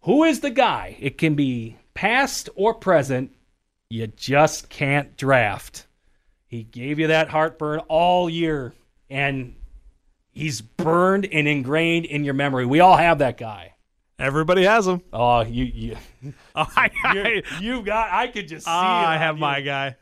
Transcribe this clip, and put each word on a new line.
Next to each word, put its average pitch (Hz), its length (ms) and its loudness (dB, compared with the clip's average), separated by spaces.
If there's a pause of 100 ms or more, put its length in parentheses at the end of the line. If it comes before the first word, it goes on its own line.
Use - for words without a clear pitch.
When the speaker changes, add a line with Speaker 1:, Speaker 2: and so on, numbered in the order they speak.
Speaker 1:
Who 277 220 4
is 311 160 2
the 285 100 -4
guy, 175 480 0
it 135 200 -6
can 156 160 2
be 123 420 -2 (180)
past 247 640 -2
or 214 180 0
present, 135 580 0 (560)
you 113 200 -8
just 143 640 0
can't 143 460 -2
draft? 120 720 0 (600)
He 113 180 -12
gave 127 340 -8
you 160 100 2
that 156 200 4
heartburn 156 580 -2
all 175 420 2
year, 160 440 -2 (360)
and 135 460 -4 (800)
he's 135 300 -6
burned 180 680 0
and 151 160 0
ingrained 160 600 0
in 147 180 -4
your 139 100 -2
memory. 135 320 -2
We 143 140 4
all 175 160 10
have 165 220 4
that 127 180 0
guy. 101 380 -14 (440)
Speaker 2:
Everybody 160 460 2
has 208 220 4
him. 180 160 -2 (100)
Speaker 1:
Oh, 120 300 2
you, 117 220 -4
you, 113 320 -8 (260)
Speaker 2:
<laughs> 139 120 -16 (200)
Oh, 151 120 -2 (100)
I, 247 140 2 (240)
Speaker 1:
you're, 202 120 -2
Speaker 2:
I, 220 160 -2 (180)
Speaker 1:
you 233 220 -6
got, 214 300 -2
I 226 160 0
could 202 200 -10
just 156 180 -16
see 170 60 -6
Speaker 2:
ah, 180 300 2
Speaker 1:
it 170 40 2
Speaker 2:
I 165 80 2
Speaker 1:
on 156 60 0
Speaker 2:
have 156 160 0
Speaker 1:
you. 156 40 -8
Speaker 2:
my 143 200 -2
guy. 139 420 -6